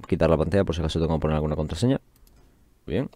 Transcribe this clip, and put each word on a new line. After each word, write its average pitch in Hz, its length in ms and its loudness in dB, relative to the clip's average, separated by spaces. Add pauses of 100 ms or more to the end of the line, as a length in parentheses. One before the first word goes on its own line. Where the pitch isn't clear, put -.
quitar 82 240 2
la 82 60 4
pantalla 82 260 2
por 85 140 -4
si 85 40 -4
acaso 80 200 -2
tengo 80 140 0
que 78 60 0
poner 78 140 0
alguna 76 220 -2
contraseña. 82 440 -2 (880)
Bien, 104 300 -4